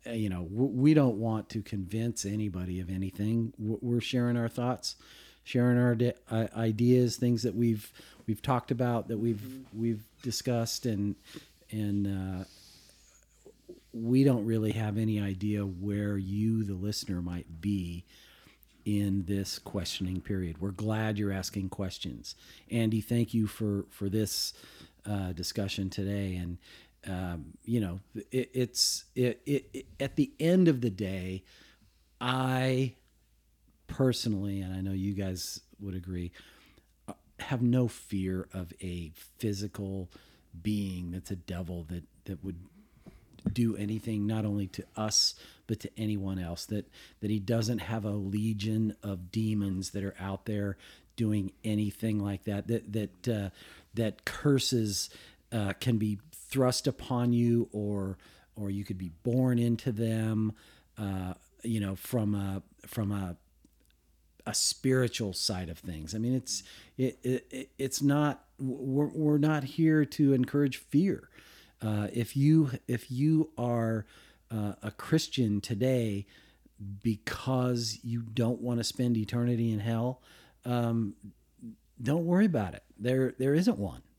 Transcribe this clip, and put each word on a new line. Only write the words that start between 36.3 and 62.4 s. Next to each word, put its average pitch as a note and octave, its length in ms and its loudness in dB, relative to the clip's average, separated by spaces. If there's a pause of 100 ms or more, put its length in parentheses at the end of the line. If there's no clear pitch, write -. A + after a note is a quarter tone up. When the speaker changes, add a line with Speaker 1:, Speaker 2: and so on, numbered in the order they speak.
Speaker 1:
uh, - 40 -12 (260)
have B2 240 -2
no B2 240 4
fear F#2 640 -4
of F2 200 -8 (100)
a F2 300 -8 (260)
physical G2 720 -4 (520)
being F#2+ 500 -2
that's F2+ 180 -8
a G2 60 -4
devil F2 540 -8
that, F2 120 -6 (220)
that F#2 200 -8
would F2 140 -8 (920)
do A2+ 240 2
anything, G#2 500 -2
not G#2+ 200 0
only G2+ 200 0
to - 160 -10 (140)
us, - 380 0 (320)
but G#2+ 140 -2
to - 180 -10
anyone G2 400 -2
else, E2+ 260 -6
that, - 260 -6 (300)
that G#2 100 -2
he G#2+ 80 2
doesn't A2+ 420 0
have G#2+ 260 -4
a G#2 40 -2
legion G#2+ 920 0
of F2+ 280 -6
demons G2+ 600 -2
that G2 120 -4
are G2 160 -4
out G2 280 -6
there G2+ 320 -2 (380)
doing G#2+ 360 2 (100)
anything G#2+ 560 0
like G2+ 260 -2
that, G2+ 240 -4
that, A2 260 -2
that, G#2+ 340 -4
uh, G2+ 220 0 (420)
that G#2+ 320 -2
curses, B2 840 2 (420)
uh, G2+ 260 0
can A#2 200 2
be G#2 200 0 (140)
thrust - 540 2
upon A#2+ 480 2
you, A#2 360 4
or, G2+ 460 -2 (400)
or G2+ 140 -4
you G2+ 120 -2
could G2 160 -6
be F2+ 120 -6 (120)
born B2 360 2
into A#2+ 340 0
them, A2 640 0 (420)
uh, F#2+ 380 -4 (280)
you A2+ 180 -2
know, G2 160 -2
from G#2+ 380 0
a, G2 280 -2 (240)